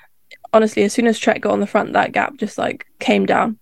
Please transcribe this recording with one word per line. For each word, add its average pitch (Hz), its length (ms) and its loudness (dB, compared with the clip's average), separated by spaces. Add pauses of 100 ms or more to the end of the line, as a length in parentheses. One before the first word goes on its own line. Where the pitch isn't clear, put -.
(540)
honestly, 214 300 4
as 190 100 0
soon 233 140 2
as 220 100 2
Trek - 240 0
got 208 120 0
on 202 60 0
the 202 60 -2
front, - 280 -2
that - 180 2
gap - 260 -2
just, 208 220 -8
like, - 260 -6 (140)
came 202 260 0
down, 220 360 0